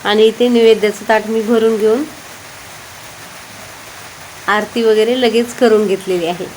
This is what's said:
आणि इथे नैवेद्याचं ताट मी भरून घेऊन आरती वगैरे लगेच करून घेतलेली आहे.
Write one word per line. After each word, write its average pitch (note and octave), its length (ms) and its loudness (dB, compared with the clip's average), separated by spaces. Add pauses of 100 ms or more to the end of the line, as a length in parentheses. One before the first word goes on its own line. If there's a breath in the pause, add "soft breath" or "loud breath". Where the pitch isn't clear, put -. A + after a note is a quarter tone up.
आणि G#3+ 220 4
इथे B3 220 2
नैवेद्याचं G#3+ 600 2
ताट G#3+ 180 2
मी A3 160 -2
भरून A3+ 340 2
घेऊन A3 280 0 (2500)
आरती G#3+ 360 -2
वगैरे A3 380 2
लगेच A#3 340 0
करून A3 320 4
घेतलेली F#3 400 -2
आहे. F3 200 -6 (100)